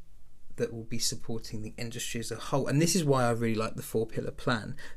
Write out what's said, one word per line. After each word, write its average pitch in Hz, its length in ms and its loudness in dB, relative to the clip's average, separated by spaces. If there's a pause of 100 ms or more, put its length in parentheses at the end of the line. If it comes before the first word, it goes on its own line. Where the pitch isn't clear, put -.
(580)
that 120 140 0
will 113 120 -8
be 117 160 0
supporting 113 640 -2
the 110 140 -8
industry 117 420 -4
as 110 100 -6
a 113 60 -4
whole. 127 320 0
And 135 120 4
this 170 160 6
is 180 80 4
why 135 200 6
I 120 80 4
really 113 240 2
like 110 200 0
the 120 60 -6
four 113 240 0
pillar - 260 -4
plan - 440 -2 (220)